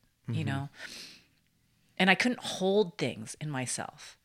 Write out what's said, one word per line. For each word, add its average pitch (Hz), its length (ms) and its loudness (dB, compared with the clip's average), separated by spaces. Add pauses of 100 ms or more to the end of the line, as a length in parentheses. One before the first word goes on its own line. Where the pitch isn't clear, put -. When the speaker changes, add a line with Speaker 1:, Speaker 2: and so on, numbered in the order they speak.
(280)
Speaker 1:
you 117 80 -2 (100)
Speaker 2:
Mm-hmm. 110 40 0
Speaker 1:
know. 139 200 -2 (1300)
And 185 120 6
I 185 60 10
couldn't 247 280 0
hold 190 540 2
things 110 420 -4
in 151 120 -6
myself. - 720 -6